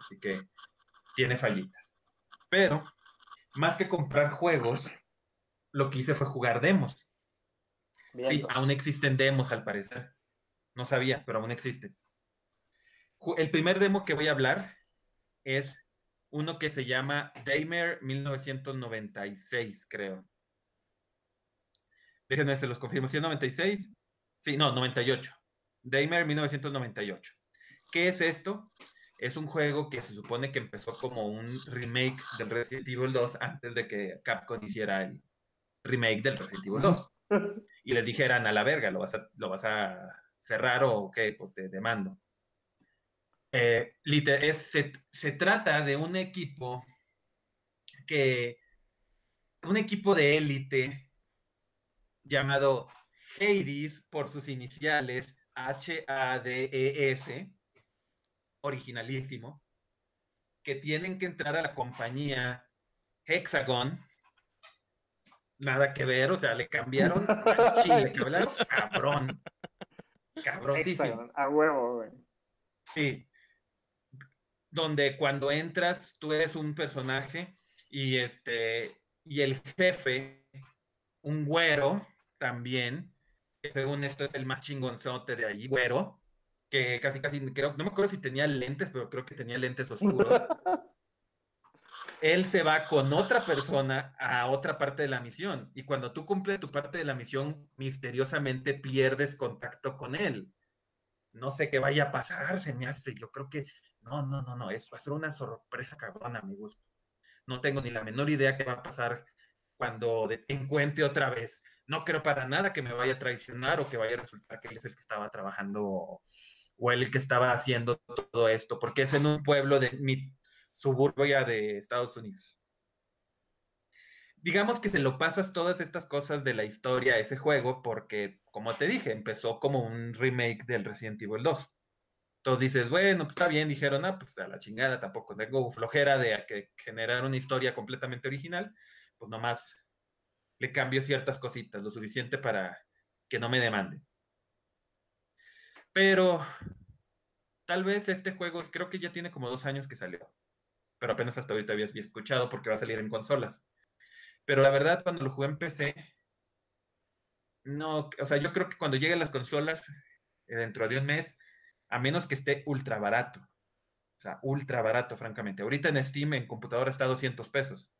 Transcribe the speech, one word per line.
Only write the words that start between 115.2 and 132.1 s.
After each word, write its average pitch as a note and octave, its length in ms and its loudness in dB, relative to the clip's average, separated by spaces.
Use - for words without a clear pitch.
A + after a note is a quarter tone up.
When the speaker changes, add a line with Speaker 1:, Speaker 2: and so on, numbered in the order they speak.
Speaker 1:
trabajando G2 540 -4
o, F#2 380 -4
o A#2+ 140 4
él B2 100 4
el B2+ 100 -2
que C3 60 2
estaba B2+ 340 4
haciendo A#2+ 460 2
todo A#2 500 2
esto, A2+ 320 0
porque A#2 220 2
es C3+ 120 2
en C#3+ 100 6
un D3+ 200 4
pueblo C#3 340 6
de B2+ 140 2
mi C3+ 420 -2
suburbia C#3 680 4
de G#2+ 360 0
Estados A#2+ 380 -4
Unidos. A2 400 -16
Digamos G3+ 420 2
que G3+ 120 -2
se D#3+ 100 2
lo C3 180 2
pasas E3 340 0
todas F3+ 280 0
estas E3+ 260 -6
cosas C#3+ 380 -4
de B2+ 100 0
la G#2+ 80 -2
historia B2 520 0
a A2+ 40 4
ese G#2+ 180 -2
juego, C3 460 2
porque, G#2 580 -6
como A2 220 -6
te C#3+ 120 -2
dije, F#3+ 240 -2
empezó A2 480 -4
como C3+ 240 2
un A#2 320 -6
remake A#2+ 520 0
del A#2 180 -2
Resident G#2+ 360 -10
Evil G#2+ 220 -6
dos. D3 320 0